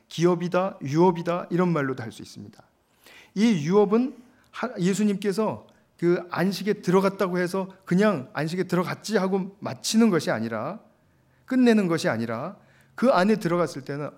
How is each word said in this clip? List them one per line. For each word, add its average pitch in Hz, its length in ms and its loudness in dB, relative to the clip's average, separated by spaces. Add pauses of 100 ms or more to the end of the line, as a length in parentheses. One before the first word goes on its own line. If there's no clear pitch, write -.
기업이다, 180 720 -2
유업이다, 170 680 2
이런 175 220 0
말로도 131 320 -2
할 113 80 -10
수 - 100 -16
있습니다. - 400 -18 (720)
이 190 300 2
유업은 208 520 2 (340)
하-, 247 260 -8
예수님께서 196 880 -2 (320)
그 175 320 2
안식에 196 520 -2
들어갔다고 190 580 0
해서 185 300 -4 (160)
그냥 180 480 2
"안식에 160 320 -4
들어갔지." 175 500 -4
하고 190 460 -2
마치는 220 480 2
것이 170 220 0
아니라, 113 500 -6 (640)
끝내는 233 420 4
것이 165 220 0
아니라 117 480 -4 (380)
그 247 160 2
안에 202 260 4
들어갔을 170 460 -2
때는 143 340 -8